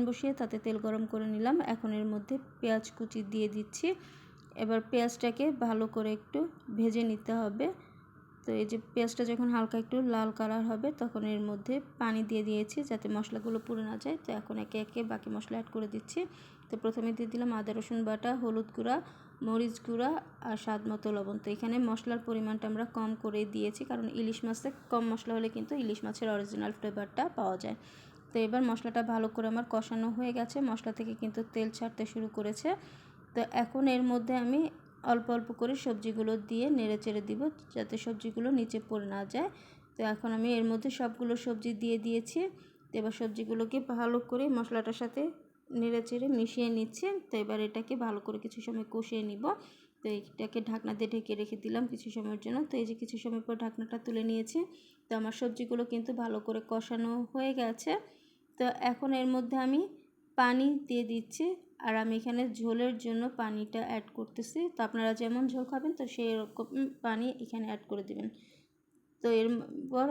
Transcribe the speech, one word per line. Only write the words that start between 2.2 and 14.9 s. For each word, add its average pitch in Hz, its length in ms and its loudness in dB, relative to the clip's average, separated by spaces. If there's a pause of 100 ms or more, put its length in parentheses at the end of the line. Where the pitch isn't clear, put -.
পেঁয়াজ 220 360 2
কুচি 220 380 -6
দিয়ে 214 200 2
দিচ্ছি। 214 380 -2 (680)
এবার 226 320 2
পেঁয়াজটাকে 240 580 2 (140)
ভালো 220 280 2
করে 214 240 0
একটু - 280 -2 (320)
ভেজে 226 320 4
নিতে 220 300 0
হবে। 226 320 0 (760)
তো - 100 -6
এই 214 140 2
যে 220 120 -2 (120)
পেঁয়াজটা 233 360 0
যখন 240 240 2
হালকা 226 280 2
একটু 226 200 0 (100)
লাল 220 240 4
কালার 220 340 0
হবে 226 220 0 (100)
তখন 233 280 -2
এর 214 160 2
মধ্যে 208 340 -2 (220)
পানি 220 260 2
দিয়ে 214 200 2
দিয়েছি 214 400 0
যাতে 220 260 -2
মশলাগুলো 220 500 -2
পুড়ে 220 240 -4
না 220 140 -4
যায়। 311 240 -2
তো - 100 -8
এখন 214 260 -6
একে 214 220 -4
একে 214 240 -4